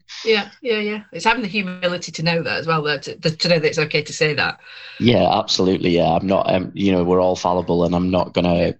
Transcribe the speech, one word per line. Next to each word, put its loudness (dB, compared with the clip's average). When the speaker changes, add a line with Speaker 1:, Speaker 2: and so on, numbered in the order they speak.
Speaker 1:
Yeah, 0
yeah, -2
yeah. -6
It's -6
having 2
the -4
humility -6
to -8
know 0
that -4
as -8
well, 0
though, -2
to, -12
to -2
know 4
that 2
it's -2
okay 0
to -12
say 0
that. -2
Speaker 2:
Yeah, 6
absolutely. 2
Yeah, 2
I'm -2
not, 2
um, -2
you 2
know, 4
we're 2
all 2
fallible, 0
and 0
I'm 0
not 0
gonna, 2